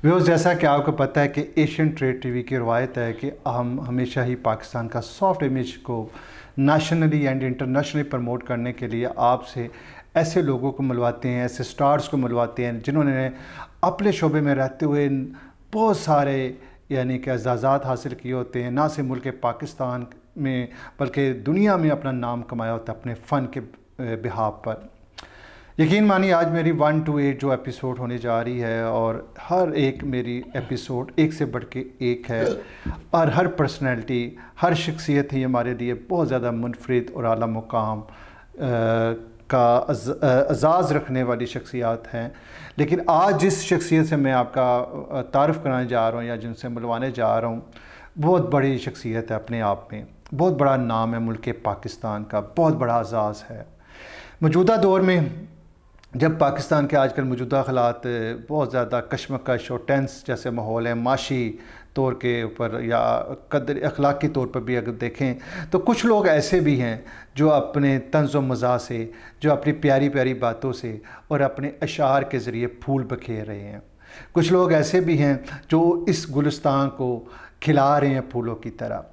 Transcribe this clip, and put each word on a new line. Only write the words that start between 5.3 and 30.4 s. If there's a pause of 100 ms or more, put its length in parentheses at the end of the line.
image
को (480)
nationally
and
internationally
promote
करने
के
लिए
आपसे (460)
ऐसे
लोगों
को
मिलवाते
हैं,
ऐसे
stars
को
मिलवाते
हैं
जिन्होंने (520)
अपने
शोबे
में
रहते
हुए (640)
बहुत
सारे, (340)
यानी
कि,
एजाज़ात
हासिल
किए
होते
हैं,
ना
सिर्फ
मुल्क (160)
पाकिस्तान (300)
में (300)
बल्कि
दुनिया
में
अपना
नाम
कमाया
होता
है
अपने
फ़न
के,
अ, (340)
बिहाफ
पर। (880)
यकीन
मानिए,
आज
मेरी
वन
टू
एट
जो
episode
होने
जा
रही
है,
और
हर
एक
मेरी (100)